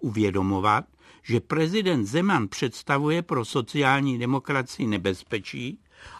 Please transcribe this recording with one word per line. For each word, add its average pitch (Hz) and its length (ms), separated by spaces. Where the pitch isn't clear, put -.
uvědomovat, 101 840
že 113 160
prezident 160 640
Zeman 151 420
představuje 147 720
pro 131 240
sociální 135 760
demokracii 127 680
nebezpečí, 104 920